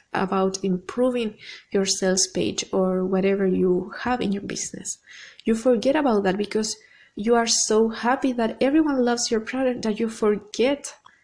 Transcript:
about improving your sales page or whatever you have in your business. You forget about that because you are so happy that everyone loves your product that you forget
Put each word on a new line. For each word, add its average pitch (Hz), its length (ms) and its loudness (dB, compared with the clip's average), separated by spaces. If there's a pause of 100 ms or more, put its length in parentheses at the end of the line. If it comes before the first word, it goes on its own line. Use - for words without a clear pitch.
(140)
about 190 500 -2
improving 220 720 -2 (340)
your 196 140 2
sales 190 440 0
page - 440 -2
or 185 320 2
whatever 196 420 2
you 180 540 2
have 247 220 -2
in 202 100 0
your 202 100 -4
business. - 540 -10 (480)
You 226 100 2
forget 247 400 2
about 254 280 2
that 190 160 0
because 214 360 -2 (420)
you 214 180 2
are 233 120 4
so 220 440 2
happy 254 420 0
that 226 300 -2
everyone 277 420 4
loves 240 260 0
your 226 100 0
product 254 420 -2
that 220 180 -2
you 226 80 0
forget 220 840 -2 (300)